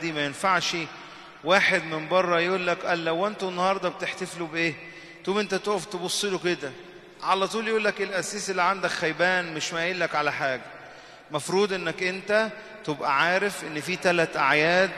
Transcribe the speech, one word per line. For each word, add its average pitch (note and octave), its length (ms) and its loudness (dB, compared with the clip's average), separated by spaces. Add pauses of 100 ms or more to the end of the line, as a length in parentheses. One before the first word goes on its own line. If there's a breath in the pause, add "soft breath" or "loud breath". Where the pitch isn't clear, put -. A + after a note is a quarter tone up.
دي. E3 100 -4
ما D3 140 -2
ينفعش F3 500 0 (680 loud breath)
واحد F#3 400 4
من D#3 240 -4
بره F3 320 4
يقول F3+ 280 0
لك: F3 180 -2
"قال E3+ 200 0
لو E3 220 0
أنتوا G3+ 220 -4
النهاردة F#3 400 0
بتحتفلوا E3+ 580 -6
بإيه؟" D#3+ 260 0 (500 loud breath)
تقوم F#3+ 140 0
أنت G3+ 180 0
تقف F#3+ 300 -2
تبص F3+ 400 -4
له F#3+ 140 0
كده، E3 320 -2 (520)
على F#3+ 240 2
طول G#3+ 200 -2
يقول A3 160 2
لك: G3+ 180 0
"القسيس F#3+ 480 -4
اللي F#3 140 0
عندك F3+ 260 2
خيبان، E3+ 640 0
مش D#3 200 -4
مايل F3 260 -2
لك D#3+ 160 0
على D3 180 2
حاجة". C3 280 -2 (680 loud breath)
مفروض F3+ 420 2
إنك E3+ 300 -4
أنت G3 460 0 (360 loud breath)
تبقى C#3+ 360 2
عارف F#3 420 2
إن D#3 180 -6
في D#3+ 140 -4
تلات E3+ 420 2
أعياد D#3 600 6